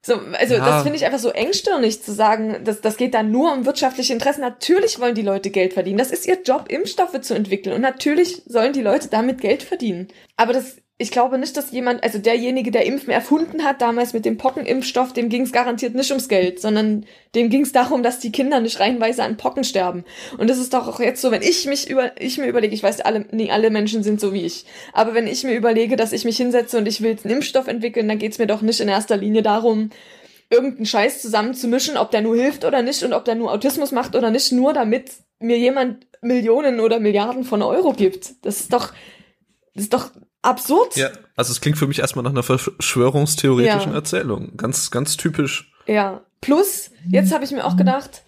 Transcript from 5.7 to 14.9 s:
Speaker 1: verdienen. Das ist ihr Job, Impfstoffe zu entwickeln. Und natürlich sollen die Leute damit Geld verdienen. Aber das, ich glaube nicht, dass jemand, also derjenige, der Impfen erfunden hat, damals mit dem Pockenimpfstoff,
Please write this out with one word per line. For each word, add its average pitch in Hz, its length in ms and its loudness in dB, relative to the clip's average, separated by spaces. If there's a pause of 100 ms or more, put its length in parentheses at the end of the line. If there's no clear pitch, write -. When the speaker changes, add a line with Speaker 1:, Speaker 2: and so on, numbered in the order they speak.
Speaker 1:
verdienen. 190 240 -2
Das 254 140 0
ist - 160 -6
ihr 370 160 2
Job, 262 260 0
Impfstoffe 359 520 -2
zu - 120 -4
entwickeln. 196 420 -2
Und 220 60 -2
natürlich 294 640 0
sollen 240 280 2
die 277 100 -2
Leute 226 240 2
damit 247 340 0
Geld 220 220 0
verdienen. 202 460 -6 (280)
Aber 233 160 2
das, 254 220 -2 (240)
ich 233 100 -4
glaube 254 300 2
nicht, 262 180 -6
dass 277 140 -6
jemand, 247 320 -2
also 214 160 -2
derjenige, 240 500 0
der 226 160 2
Impfen 277 240 -4
erfunden 320 540 0
hat, 277 180 0
damals 240 320 0
mit 226 120 -2
dem 226 120 0
Pockenimpfstoff, 254 760 -2